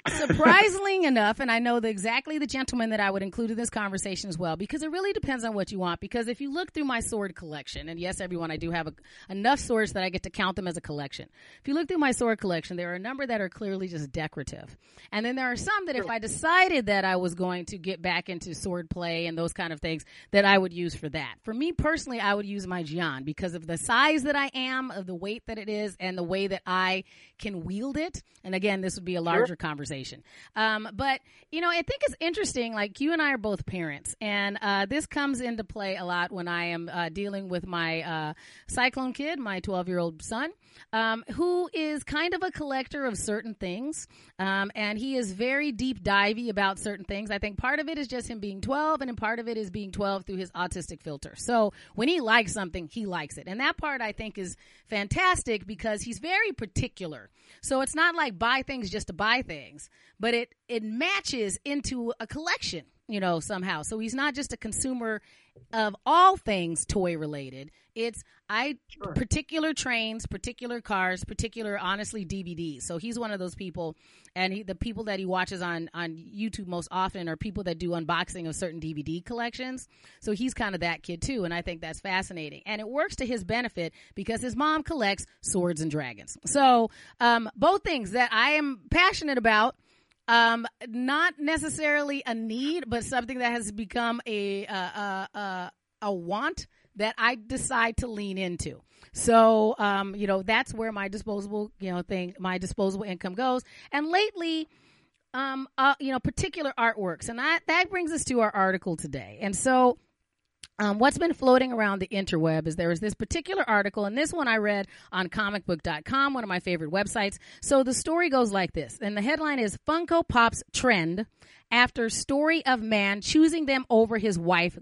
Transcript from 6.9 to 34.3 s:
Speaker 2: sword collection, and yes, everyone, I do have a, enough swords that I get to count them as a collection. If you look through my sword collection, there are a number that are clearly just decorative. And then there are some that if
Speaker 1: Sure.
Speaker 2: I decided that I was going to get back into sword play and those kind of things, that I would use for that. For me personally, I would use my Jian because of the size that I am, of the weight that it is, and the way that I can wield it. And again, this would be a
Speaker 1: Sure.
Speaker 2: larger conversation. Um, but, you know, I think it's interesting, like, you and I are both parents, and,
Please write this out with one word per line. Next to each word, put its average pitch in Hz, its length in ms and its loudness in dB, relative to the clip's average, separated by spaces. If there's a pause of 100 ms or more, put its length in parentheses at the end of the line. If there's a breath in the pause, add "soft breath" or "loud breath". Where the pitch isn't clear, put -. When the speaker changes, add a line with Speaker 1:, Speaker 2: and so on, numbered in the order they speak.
Speaker 2:
sword 202 340 -4
collection, 151 540 -10
and 165 100 -10
yes, 180 220 -4
everyone, 170 320 -4
I 156 40 -4
do 165 140 -4
have 165 160 0
a, 156 80 -8 (340 loud breath)
enough 220 300 2
swords 220 360 0
that 190 100 0
I 185 60 0
get 180 120 -4
to 185 80 -10
count 190 240 0
them 185 140 -4
as 170 80 -4
a 165 40 -6
collection. - 480 -8 (320 soft breath)
If - 60 -10
you 277 80 0
look 320 140 0
through 359 100 0
my 277 140 6
sword 226 260 2
collection, 175 380 -2
there 175 160 -4
are - 20 -4
a 180 60 -8
number 262 260 -6
that 226 140 0
are 190 80 -2
clearly 190 400 -6
just 151 240 -6
decorative. - 640 -8 (340 soft breath)
And 214 160 -2
then 247 80 -2
there 262 160 -2
are 247 60 -2
some 392 300 -2
that 285 100 -2
if 196 80 -2
Speaker 1:
Sure. 233 80 -4
Speaker 2:
I 226 80 -2
decided 320 680 4
that 196 180 4
I 185 120 4
was 180 180 0
going 180 320 -2
to 196 120 -10
get 170 220 -6
back 175 280 -2
into 175 260 -8
sword 175 340 -6
play 170 380 -2
and 165 100 -4
those 165 160 0
kind 170 200 -4
of 147 80 -8
things, 160 240 -4 (260 loud breath)
that 202 140 8
I 196 120 10
would 185 160 4
use 170 220 -2
for 156 140 -8
that. 135 340 -6
For 220 100 -8
me 302 200 -2
personally, 302 480 0
I 202 120 2
would 208 140 0
use 202 200 -6
my 180 180 -4
Jian 147 400 -4
because 165 300 -4
of 160 120 -10
the 165 100 -4
size 277 460 4
that 285 140 0
I 277 180 0
am, 262 380 -4
of 185 140 -10
the 180 100 -8
weight 202 300 -6
that 220 120 -8
it 202 100 -10
is, 208 300 -4
and 185 180 -6
the 180 60 -2
way 190 240 0
that 190 180 -4
I 185 300 2 (420 soft breath)
can 190 260 -8
wield 214 320 -4
it. 320 260 -6 (200)
And 185 120 -6
again, 190 260 0
this 185 140 -4
would 185 100 -12
be 180 120 -4
a - 20 -2
Speaker 1:
Sure. 165 60 -2
Speaker 2:
larger 170 320 2
conversation. 143 640 -8 (320 soft breath)
Um, 214 400 0
but, 262 260 0 (300 soft breath)
you 320 100 -4
know, 349 80 2
I 339 140 2
think - 240 -4
it's - 140 0
interesting, 320 520 -2
like, 208 280 -4
you 302 120 2
and 320 80 2
I 285 120 2
are 254 60 0
both 202 280 -2
parents, 160 540 -6
and, 202 420 -2